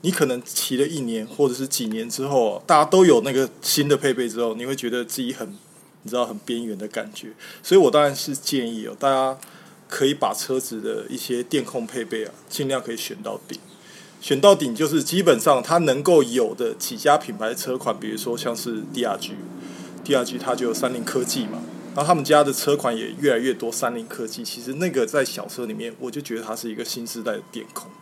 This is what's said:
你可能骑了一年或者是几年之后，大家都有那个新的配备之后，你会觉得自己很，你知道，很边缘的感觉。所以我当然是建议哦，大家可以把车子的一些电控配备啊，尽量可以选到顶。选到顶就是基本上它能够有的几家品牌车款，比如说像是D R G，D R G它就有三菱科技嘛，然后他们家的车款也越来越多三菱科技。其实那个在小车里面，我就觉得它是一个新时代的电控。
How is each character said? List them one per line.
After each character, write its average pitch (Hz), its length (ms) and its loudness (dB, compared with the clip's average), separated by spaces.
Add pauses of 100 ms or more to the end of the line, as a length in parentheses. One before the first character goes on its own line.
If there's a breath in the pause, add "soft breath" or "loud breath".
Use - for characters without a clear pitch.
你 170 80 2
可 156 160 4
能 123 180 -2
骑 - 320 -4
了 139 100 4
一 156 140 -4
年 113 260 -4
或 143 220 2
者 123 60 0
是 135 120 -6
几 123 200 -4
年 110 220 -6
之 135 180 -6
后， 117 400 2
大 156 100 6
家 151 80 6
都 185 220 6
有 123 160 8
那 135 100 -2
个 131 160 2 (140)
新 143 260 0
的 143 80 6
配 143 160 2
备 120 160 0
之 110 120 -6
后， 117 140 0
你 120 120 -8
会 135 100 -4
觉 123 140 -4
得 123 120 -2
自 127 200 -6
己 123 100 -4
很， 110 160 -8 (540)
你 110 80 -12
知 120 40 -8
道， 123 120 2
很 107 140 -10
边 117 220 -6
缘 107 140 -6
的 104 120 -10
感 107 260 -8
觉。 - 140 -14 (340 loud breath)
所 185 140 4
以 196 40 12
我 135 100 8
当 147 120 6
然 143 120 2
是 139 220 -6
建 123 360 -2
议 110 140 -8
哦， 107 140 -10
大 139 80 2
家 131 280 2 (520 loud breath)
可 - 180 0
以 143 80 2
把 117 180 0
车 131 280 -2
子 113 200 -8
的 110 280 -6
一 131 80 -8
些 123 260 -4
电 127 220 -2
控 117 200 -6
配 117 200 -6
备 110 200 -4
啊， 104 80 -12 (160)
尽 139 200 -4
量 131 120 0
可 120 120 -10
以 113 40 -6
选 - 280 -10
到 104 240 -8
顶。 - 100 -12 (640 loud breath)
选 208 200 2
到 202 140 12
顶 127 200 0
就 151 140 2
是 151 140 2
基 180 200 0
本 147 160 8
上 135 240 4
它 160 160 2
能 143 240 2
够 160 200 6
有 117 320 0
的 117 200 -2
几 - 220 -10
家 147 220 4
品 117 180 -6
牌 110 180 -2
车 127 220 -4
款， 113 240 -2
比 110 80 -6
如 110 80 -6
说 120 220 -4
像 117 180 -4
是 110 260 -6 (100)
D 135 120 -2
R 98 140 -2
G，D - 1000 -6
R 123 80 2
G 120 140 -6
它 123 160 -2
就 123 140 -2
有 110 60 0
三 123 200 -2
菱 120 100 -6
科 - 180 0
技 123 220 -2
嘛， - 160 -8 (340)
然 - 20 -2
后 143 80 0
他 170 100 6
们 147 100 2
家 147 180 6
的 139 80 4
车 143 240 2
款 123 220 0
也 110 240 -6
越 143 120 4
来 113 60 2
越 127 140 0
多 113 180 -4
三 120 240 -4
菱 113 140 -10
科 117 180 -8
技。 117 160 -12
其 120 200 -10
实 127 120 -8
那 175 140 -2
个 131 160 2
在 135 180 0
小 - 240 -4
车 120 200 -8
里 107 80 -6
面， 113 260 -10
我 127 100 -6
就 143 120 -8
觉 117 140 -6
得 113 60 -6
它 107 140 -8
是 113 140 -6
一 107 40 -8
个 113 80 -8
新 117 240 -8
时 113 160 -10
代 110 100 -2
的 101 100 -6 (100)
电 117 120 -10 (100)
控。 - 160 -12 (120)